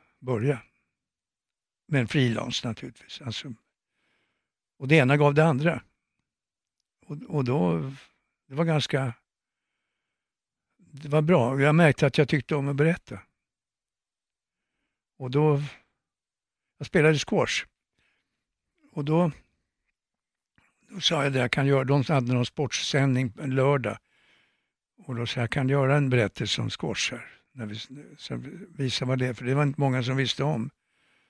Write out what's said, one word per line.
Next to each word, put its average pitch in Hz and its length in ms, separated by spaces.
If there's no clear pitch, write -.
börja. 127 440
Men 131 200
frilans 120 560
naturligtvis. - 580
Alltså, 127 320
och 135 100
det 156 80
ena 139 200
gav 143 180
det 156 100
andra. 156 380
Och, 151 160
och 151 220
då, 156 480
det 135 60
var 156 100
ganska, 139 500
det 147 320
var 151 140
bra. 139 380
Jag 147 140
märkte 160 320
att 135 120
jag 147 100
tyckte 156 260
om 143 140
att 143 80
berätta. 147 440
Och 131 120
då, 147 320
jag 143 80
spelade 156 320
squash. - 480
Och 147 120
då, 160 260
då 202 120
sa 147 240
jag 139 80
det, 131 60
jag 120 120
kan 139 160
göra, 139 180
de 135 240
hade 127 240
någon 123 140
sportsändning 131 920
en 139 160
lördag. 131 440
Och 131 80
då 117 120
sa - 140
jag, 120 40
jag 113 60
kan 131 180
göra 139 280
en 143 140
berättelse 113 520
om 110 80
squash - 400
här. - 200
När 120 140
vi, 104 120
så 123 240
visa 135 360
vad 131 140
det 127 80
är, 127 80
för 123 100
det 127 100
var 143 80
inte 139 180
många 131 220
som 131 140
visste 135 280
om. 143 260